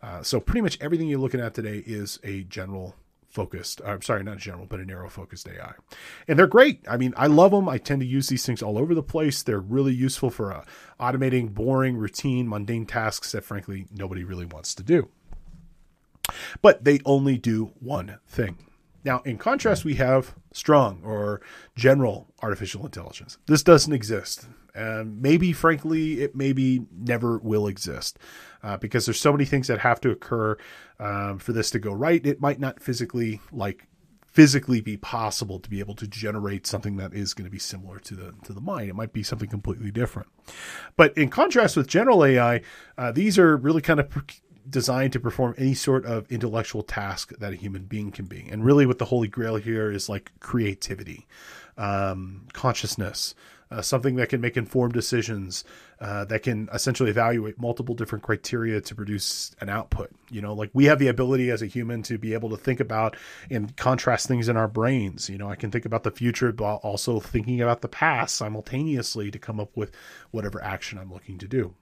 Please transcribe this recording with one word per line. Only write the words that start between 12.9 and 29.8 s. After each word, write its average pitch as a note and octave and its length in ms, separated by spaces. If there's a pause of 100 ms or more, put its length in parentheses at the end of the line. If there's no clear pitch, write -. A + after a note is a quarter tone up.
that, G#2 140
frankly, G2 460
nobody F#2 320
really F2+ 220
wants E2+ 300
to F#2+ 80
do. D3+ 240 (1500)
But - 220
they C#3+ 220
only C#3 320
do A2 420
one A2 480
thing. G2 300 (460)
Now, C3 180
in A#2 180
contrast, A3+ 440
we D3+ 120
have C3 400 (180)
strong A#2 500
or G#2 380 (340)
general B2 520 (160)
artificial G#2 420
intelligence. - 640
This D3+ 160
doesn't D3+ 300
exist. G#2+ 520 (300)
Um, A2 440
maybe, D#3+ 340
frankly, D#3 680
it C#3+ 140
maybe C3 500 (100)
never A#2 440
will G#2+ 260
exist, F#2+ 540 (420)
uh, G2+ 160
because G#2+ 300
there's A2 120
so D3 120
many C#3+ 120
things C3 240
that A#2 120
have A#2+ 220